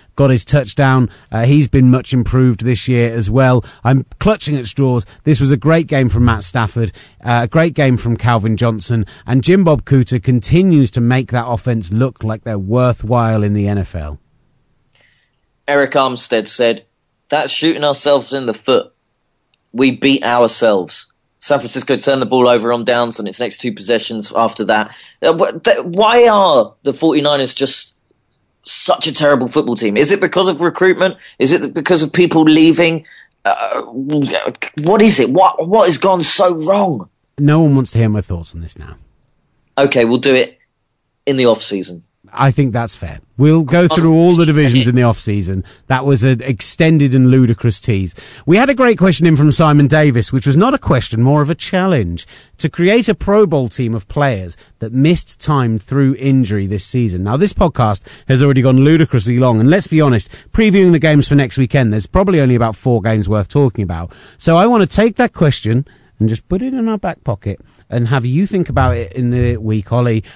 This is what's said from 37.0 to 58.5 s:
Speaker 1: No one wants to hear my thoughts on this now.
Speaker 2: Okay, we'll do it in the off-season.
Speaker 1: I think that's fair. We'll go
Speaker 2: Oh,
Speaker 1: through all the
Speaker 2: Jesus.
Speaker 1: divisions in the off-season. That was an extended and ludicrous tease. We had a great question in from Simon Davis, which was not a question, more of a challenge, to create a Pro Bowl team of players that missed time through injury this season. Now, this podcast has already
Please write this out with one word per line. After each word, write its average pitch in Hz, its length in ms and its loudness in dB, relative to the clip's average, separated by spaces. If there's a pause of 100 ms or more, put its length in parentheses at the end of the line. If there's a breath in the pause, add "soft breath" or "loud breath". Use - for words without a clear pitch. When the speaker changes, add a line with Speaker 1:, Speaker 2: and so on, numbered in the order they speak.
Speaker 1:
No 147 220 4
one 147 120 4
wants 131 160 0
to - 80 -2
hear 113 100 2
my 104 120 -2
thoughts 85 340 -10
on 82 60 -14
this 85 180 -16
now. 76 200 -20 (800)
Speaker 2:
Okay, 135 280 2
we'll 117 140 0
do 131 180 0
it - 220 -2 (680)
in 139 100 -2
the 131 100 2
off-season. 92 580 -4 (340)
Speaker 1:
I 135 120 2
think 135 220 0
that's 117 240 -6
fair. 78 240 -14 (180)
We'll 156 240 4
go 170 280 2
Speaker 2:
Oh, 156 40 0
Speaker 1:
through 160 180 2
all 170 200 4
the 170 120 4
Speaker 2:
Jesus. 156 120 2
Speaker 1:
divisions 131 320 2
in 123 80 0
the 127 80 4
off-season. 101 600 -2 (220 soft breath)
That 131 180 -2
was 139 200 2
an 127 180 0
extended 139 720 0
and 127 160 4
ludicrous 120 500 2
tease. 95 340 -4 (300 loud breath)
We 165 140 4
had 262 100 2
a 277 60 2
great 233 240 2
question 170 280 2
in 165 100 4
from 147 160 4
Simon 147 340 4
Davis, 143 460 2
which 131 140 -2
was 139 100 2
not 233 180 2
a 269 40 -2
question, 120 440 -2
more 143 180 2
of 143 80 0
a 165 60 -2
challenge, 156 720 -2 (320 loud breath)
to - 100 -4
create 202 400 0
a 208 60 2
Pro 208 320 2
Bowl 139 220 -2
team 117 260 -6
of 107 140 -10
players 110 480 -4 (240 soft breath)
that 113 120 -10
missed 151 480 0
time 123 380 0
through 135 400 0
injury 120 480 0
this 95 180 -6
season. 104 400 -2
Now, 107 140 -2
this 196 160 0
podcast 117 480 0 (260 loud breath)
has 131 140 2
already 139 180 4